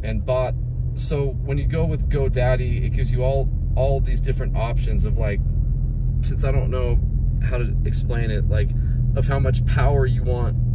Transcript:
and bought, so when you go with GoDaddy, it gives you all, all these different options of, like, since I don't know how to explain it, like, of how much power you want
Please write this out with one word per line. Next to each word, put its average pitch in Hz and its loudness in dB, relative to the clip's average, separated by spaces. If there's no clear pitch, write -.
and 110 -2
bought, 127 0
so 143 -2
when 139 -2
you 143 0
go 160 0
with 160 -2
GoDaddy, 127 2
it - 0
gives 127 0
you 127 0
all, 131 2
all 131 2
these - 0
different - -2
options - 0
of, - 0
like, 107 0
since - 0
I 135 2
don't - 2
know - 0
how - 0
to - 0
explain - 0
it, 214 0
like, - 2
of - 0
how 139 0
much 135 2
power - 2
you 120 0
want 120 0